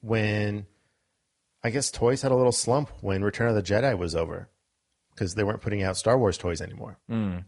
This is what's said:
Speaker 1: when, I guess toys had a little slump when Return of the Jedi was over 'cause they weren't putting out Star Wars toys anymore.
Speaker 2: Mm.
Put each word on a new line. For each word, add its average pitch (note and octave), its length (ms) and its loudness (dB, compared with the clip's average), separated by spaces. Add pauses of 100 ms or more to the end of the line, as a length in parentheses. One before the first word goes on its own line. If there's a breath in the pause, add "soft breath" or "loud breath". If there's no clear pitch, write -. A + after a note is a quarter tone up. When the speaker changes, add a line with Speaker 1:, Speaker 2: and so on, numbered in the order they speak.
Speaker 1:
when, G#2 640 0 (1000)
I A#2 60 -2
guess C3 220 -2
toys B2+ 320 2
had C3+ 80 2
a B2+ 40 6
little B2+ 160 4
slump C3 380 0 (120)
when G2 220 0
Return A2 260 2
of A2 60 2
the G2+ 80 2
Jedi G#2+ 340 2
was E2+ 180 -2
over E2 340 -4 (680)
'cause G2 200 -4
they G#2+ 80 0
weren't G#2 180 -2
putting G2+ 220 -2
out F#2+ 120 0
Star A#2+ 220 4
Wars G#2 200 2
toys E2+ 240 -4
anymore. - 360 -12 (120)
Speaker 2:
Mm. F#2+ 380 -2